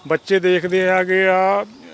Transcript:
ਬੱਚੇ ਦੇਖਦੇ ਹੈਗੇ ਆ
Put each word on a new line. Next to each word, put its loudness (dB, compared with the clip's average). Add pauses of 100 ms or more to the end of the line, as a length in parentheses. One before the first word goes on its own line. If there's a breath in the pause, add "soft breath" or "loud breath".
ਬੱਚੇ 0
ਦੇਖਦੇ 0
ਹੈਗੇ 0
ਆ 0 (280)